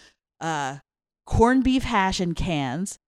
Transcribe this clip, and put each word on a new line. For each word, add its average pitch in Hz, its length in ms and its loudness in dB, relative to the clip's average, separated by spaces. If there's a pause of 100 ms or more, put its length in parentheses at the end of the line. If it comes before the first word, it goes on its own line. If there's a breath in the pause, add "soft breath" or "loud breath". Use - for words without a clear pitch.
(400 soft breath)
uh, 143 380 -6 (480)
corned 247 380 4
beef 262 200 2
hash 196 360 0
in 170 140 -2
cans. 156 720 -4